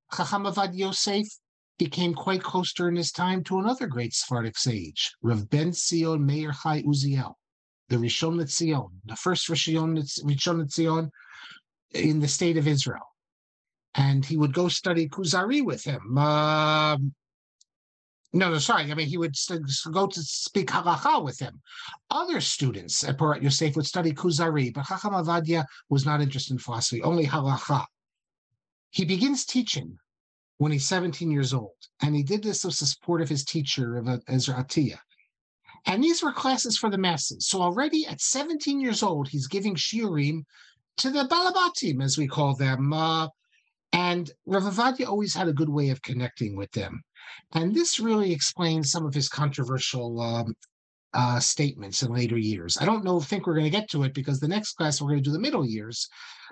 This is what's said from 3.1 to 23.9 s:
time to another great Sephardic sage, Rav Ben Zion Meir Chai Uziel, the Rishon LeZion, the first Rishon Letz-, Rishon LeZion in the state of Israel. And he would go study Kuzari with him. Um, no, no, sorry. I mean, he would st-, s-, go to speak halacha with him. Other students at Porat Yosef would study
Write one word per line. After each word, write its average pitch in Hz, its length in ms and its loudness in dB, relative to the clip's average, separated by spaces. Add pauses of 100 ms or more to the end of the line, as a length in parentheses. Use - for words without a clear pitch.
time 185 300 0
to 185 160 -2
another 226 300 0
great 120 260 -4
Sephardic 117 440 -2
sage, 95 640 -2
Rav 107 280 0
Ben 160 220 2
Zion 160 540 0
Meir 147 260 0
Chai 151 320 -2
Uziel, 139 520 2 (520)
the 123 80 2
Rishon 120 400 0
LeZion, 147 540 0 (160)
the 110 100 -10
first - 320 0
Rishon 160 500 0
Letz-, 143 280 -6
Rishon 156 360 2
LeZion 160 480 0 (800)
in 151 280 2
the 147 80 2
state 170 300 0
of 151 100 2
Israel. - 480 -2 (800)
And 135 300 4
he 156 100 -2
would 151 180 2
go 175 140 2
study 170 400 0
Kuzari 190 560 0
with 135 220 -2
him. 123 320 -2
Um, 151 960 4 (1200)
no, 180 180 4
no, 156 60 2
sorry. 151 340 2
I - 20 -4
mean, 151 140 0
he 160 100 -2
would 165 200 -2
st-, 165 260 -4
s-, 135 260 -4
go 190 160 2
to 190 160 -4
speak - 480 -4
halacha 185 540 2
with 131 160 -8
him. - 220 -10 (500)
Other 320 300 -2
students 120 680 -2
at 139 100 0
Porat 147 240 2
Yosef 139 360 2
would 147 80 0
study 165 260 0